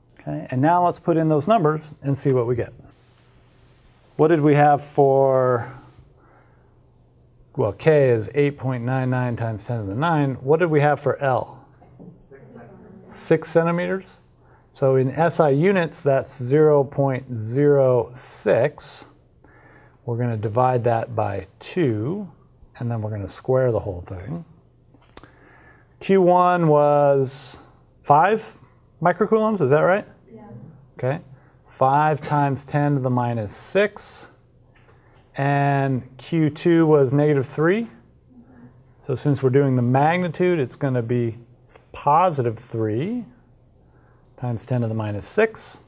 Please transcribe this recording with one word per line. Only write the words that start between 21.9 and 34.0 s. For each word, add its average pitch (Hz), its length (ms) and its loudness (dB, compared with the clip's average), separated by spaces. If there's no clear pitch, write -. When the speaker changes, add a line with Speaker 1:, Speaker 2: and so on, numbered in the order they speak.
Speaker 1:
and 120 140 -6
then 113 100 -6
we're 107 100 -8
gonna 104 180 -8
square 131 420 0
the 107 80 -2
whole 90 220 -8
thing. 98 420 -12
Q 190 200 4
one 180 460 4
was 143 880 2
five 185 560 2
microcoulombs, 208 600 0
is 127 80 2
that 147 100 4
right? 175 260 0
Speaker 2:
Yeah. - 120 -20
Speaker 1:
Okay. 143 240 -4
Five 143 560 0
times 143 460 -2
ten 147 300 -2
to 139 40 0
the 127 100 -4
minus 120 460 -4
six. - 760 -6